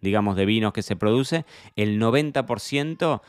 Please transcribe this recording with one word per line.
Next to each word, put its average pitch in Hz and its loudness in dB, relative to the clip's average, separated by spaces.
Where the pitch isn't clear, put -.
digamos, 101 0
de 98 2
vinos 107 2
que 107 -6
se 98 -4
produce, 131 0
el 107 0
noventa 131 2
por 117 -4
ciento 147 -2